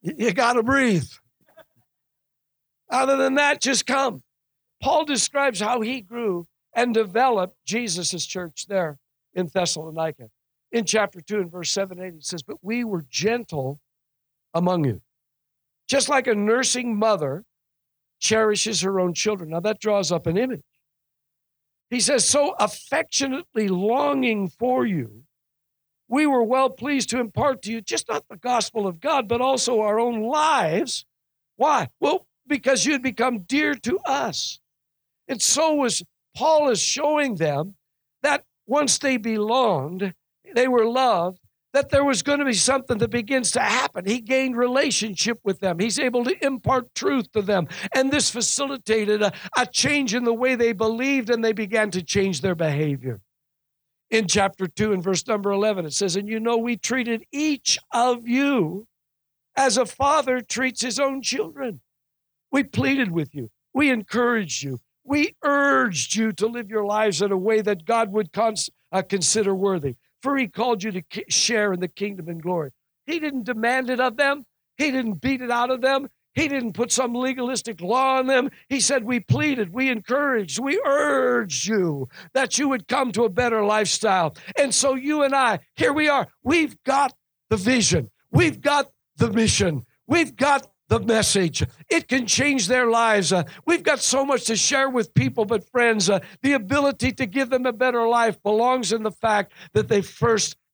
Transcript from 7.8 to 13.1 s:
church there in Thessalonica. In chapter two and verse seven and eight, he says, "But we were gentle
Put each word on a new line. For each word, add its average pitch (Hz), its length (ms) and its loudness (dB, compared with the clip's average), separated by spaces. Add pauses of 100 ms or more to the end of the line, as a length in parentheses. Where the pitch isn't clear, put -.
church 180 420 -10
there 170 300 -2 (340)
in 180 140 -2
Thessalonica. 160 840 -4 (400)
In 233 140 -2
chapter 202 380 0
two 208 180 -4
and 175 100 -4
verse 170 200 -8
seven 190 280 -4
and 185 100 -10
eight, 170 80 -14
he 151 40 -20
says, 160 220 -10
"But 160 180 -14
we 233 240 -4
were 180 240 -4
gentle 165 720 -4 (720)